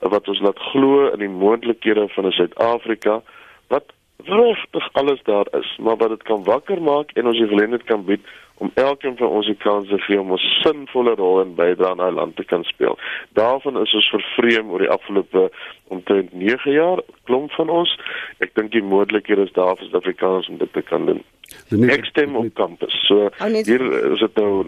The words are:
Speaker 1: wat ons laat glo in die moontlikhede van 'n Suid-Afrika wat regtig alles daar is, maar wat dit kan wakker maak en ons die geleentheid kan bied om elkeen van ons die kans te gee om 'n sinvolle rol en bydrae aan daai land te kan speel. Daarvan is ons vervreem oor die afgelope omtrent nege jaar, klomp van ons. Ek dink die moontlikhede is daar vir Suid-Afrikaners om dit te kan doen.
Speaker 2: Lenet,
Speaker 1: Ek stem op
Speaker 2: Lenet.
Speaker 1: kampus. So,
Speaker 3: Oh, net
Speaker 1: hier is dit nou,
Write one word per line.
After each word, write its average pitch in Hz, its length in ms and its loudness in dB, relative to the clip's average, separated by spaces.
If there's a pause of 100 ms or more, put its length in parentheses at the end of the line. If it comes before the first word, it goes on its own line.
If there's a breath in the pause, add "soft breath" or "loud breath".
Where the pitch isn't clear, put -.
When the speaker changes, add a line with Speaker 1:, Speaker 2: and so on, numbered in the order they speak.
Speaker 1:
wat 101 280 0
ons 98 120 -4
laat 98 180 0
glo 139 540 4
in 98 60 -6
die 101 100 -4
moontlikhede 107 800 2
van 95 180 -2
'n 92 60 0
Suid-Afrika 110 920 -2 (460 loud breath)
wat 139 160 -2 (400)
regtig 208 680 0
alles 139 300 0
daar 101 300 0
is, - 280 -4
maar 110 160 0
wat 113 120 2
dit 110 140 -6
kan 104 220 -2
wakker 147 380 -2
maak 147 300 0
en 120 140 0
ons 117 120 0
die 113 100 2
geleentheid 107 360 0
kan 107 200 -2
bied 101 160 0 (340 loud breath)
om 101 200 -6
elkeen 135 420 -2
van 120 120 0
ons 101 180 0
die 104 100 -2
kans 104 320 -2
te 101 100 0
gee 101 220 0
om 95 120 -4
'n 92 60 -2
sinvolle 135 760 0
rol 95 260 4
en 92 140 -4
bydrae 87 360 2
aan 90 60 -4
daai 90 160 0
land 80 240 -4
te - 80 -8
kan 85 200 -2
speel. - 340 -4 (340 loud breath)
Daarvan 123 500 0
is 110 120 0
ons 107 140 2
vervreem 113 640 0
oor 90 80 -4
die 95 120 2
afgelope 95 600 0 (380 loud breath)
omtrent 92 440 -2
nege 110 380 -2
jaar, 170 280 2 (260)
klomp 135 280 -2
van 160 160 -2
ons. 170 300 0 (400 loud breath)
Ek - 160 -6
dink 107 180 -2
die 110 100 2
moontlikhede 98 600 2
is 92 100 -2
daar 92 240 0
vir - 80 -16
Suid-Afrikaners 92 640 -2
om 85 80 -14
dit 82 160 -6
te 87 100 -4
kan 80 240 -4
doen. - 160 -2 (460 loud breath)
Speaker 2:
Lenet, 117 220 4
Speaker 1:
Ek 143 140 0
stem 143 320 -2
op 117 60 0
Speaker 2:
Lenet. 113 120 -6
Speaker 1:
kampus. - 520 -4
So, 101 240 4 (100)
Speaker 3:
Oh, 196 80 -4
net 220 180 -2
Speaker 1:
hier 107 460 0
is 104 60 -2
dit 107 180 -2
nou, 98 320 0